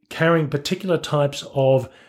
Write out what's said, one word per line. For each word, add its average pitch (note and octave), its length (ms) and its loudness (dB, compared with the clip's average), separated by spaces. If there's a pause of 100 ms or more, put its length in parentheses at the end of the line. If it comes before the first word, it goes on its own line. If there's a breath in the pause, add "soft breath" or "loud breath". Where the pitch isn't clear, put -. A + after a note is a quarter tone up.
carrying E3 400 0
particular E3+ 480 -2
types C#3+ 480 -2 (100)
of C3 360 2 (180 soft breath)